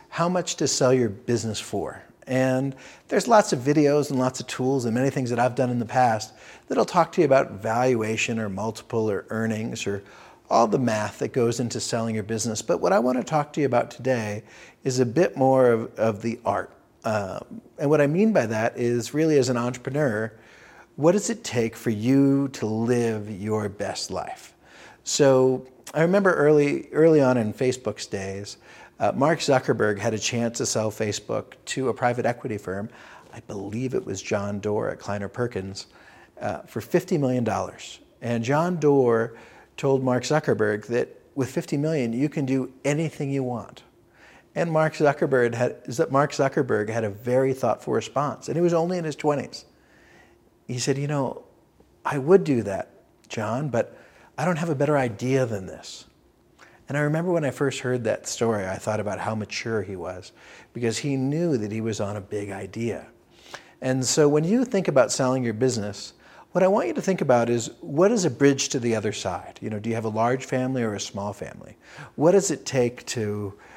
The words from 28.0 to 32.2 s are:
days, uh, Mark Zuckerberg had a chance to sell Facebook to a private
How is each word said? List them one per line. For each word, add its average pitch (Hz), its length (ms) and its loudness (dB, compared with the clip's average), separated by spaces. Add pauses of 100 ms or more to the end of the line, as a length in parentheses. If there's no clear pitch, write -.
days, 98 500 -8 (460)
uh, 101 120 2
Mark 147 260 2
Zuckerberg 113 600 2
had 113 140 -2
a 107 40 -4
chance 117 420 -2
to 120 60 -2
sell 110 240 -2
Facebook 107 680 -6 (100)
to 131 240 -4
a 110 40 -2
private 123 320 -2